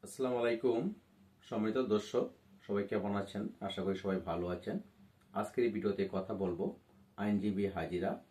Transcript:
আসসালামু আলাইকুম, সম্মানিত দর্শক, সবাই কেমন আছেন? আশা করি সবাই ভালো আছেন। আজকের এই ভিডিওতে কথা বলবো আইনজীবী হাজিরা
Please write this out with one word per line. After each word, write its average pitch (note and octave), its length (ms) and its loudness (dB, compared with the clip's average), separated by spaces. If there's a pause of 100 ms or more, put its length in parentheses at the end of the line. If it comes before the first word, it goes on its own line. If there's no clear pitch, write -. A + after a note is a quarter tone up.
(120)
আসসালামু B2+ 260 0
আলাইকুম, A#2+ 560 2 (540)
সম্মানিত A2 300 2
দর্শক, A#2+ 480 2 (400)
সবাই G2+ 180 0
কেমন G2+ 320 0
আছেন? G2+ 320 -2 (120)
আশা F#2+ 220 -4
করি F#2+ 140 2
সবাই F#2+ 240 0
ভালো E2+ 260 -2
আছেন। F2+ 320 -4 (540)
আজকের G#2+ 320 0
এই A#2 60 4
ভিডিওতে G2 420 0
কথা F#2+ 220 -2
বলবো F#2+ 420 -2 (400)
আইনজীবী G2+ 500 0
হাজিরা F2 640 -2